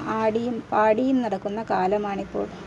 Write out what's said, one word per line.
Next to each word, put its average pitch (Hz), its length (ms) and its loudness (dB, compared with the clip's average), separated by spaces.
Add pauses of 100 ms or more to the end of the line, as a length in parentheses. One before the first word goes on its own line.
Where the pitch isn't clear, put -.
(100)
ആടിയും 220 480 0 (100)
പാടിയും 226 540 4
നടക്കുന്ന 202 400 -4
കാലമാണിപ്പോൾ. 202 840 0 (200)